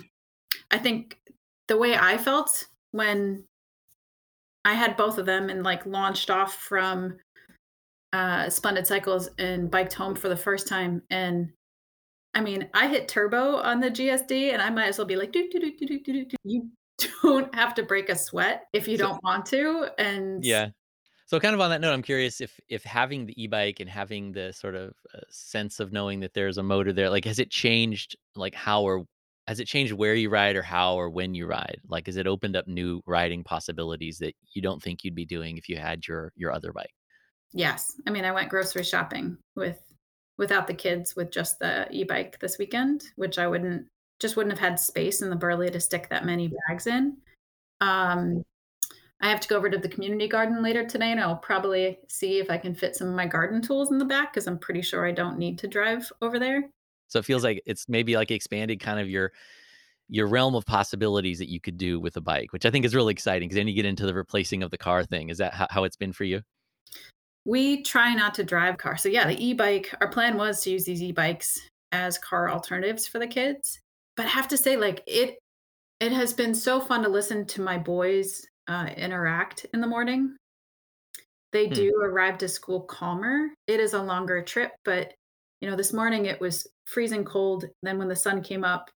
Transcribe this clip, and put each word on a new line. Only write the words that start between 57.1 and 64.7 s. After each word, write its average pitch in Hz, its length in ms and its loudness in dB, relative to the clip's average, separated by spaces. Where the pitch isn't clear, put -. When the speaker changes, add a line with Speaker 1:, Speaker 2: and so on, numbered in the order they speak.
Speaker 2:
it 107 60 0
feels 127 200 2
like 110 220 2
it's - 220 -6
maybe, 117 280 2
like, 110 140 4
expanded 107 500 -2
kind 107 200 -2
of 98 100 -2
your, 95 220 2
your 107 200 2
realm 127 260 4
of 110 120 0
possibilities 101 720 2
that 92 120 -6
you 85 100 -6
could 87 180 -8
do 90 220 0
with 85 160 -4
a 87 40 -6
bike, 71 320 -2
which - 140 -8
I 117 40 8
think 127 140 4
is 117 100 2
really 113 180 4
exciting, 90 360 0
'cause 95 80 -2
then 104 120 2
you 104 60 -2
get 101 120 2
into 98 200 -2
the 92 80 0
replacing 95 480 -2
of 87 80 -4